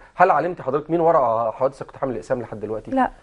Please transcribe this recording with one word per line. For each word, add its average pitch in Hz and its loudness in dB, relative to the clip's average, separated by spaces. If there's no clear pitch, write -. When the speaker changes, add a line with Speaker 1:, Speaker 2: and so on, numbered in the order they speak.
Speaker 1:
هل 180 6
علمت 165 0
حضرتك 139 -4
مين 170 0
ورا 120 2
حوادث 135 -2
اقتحام - -8
الإقسام 120 -6
لحد 110 -12
دلوقتي؟ 107 -8
Speaker 2:
لا. 262 2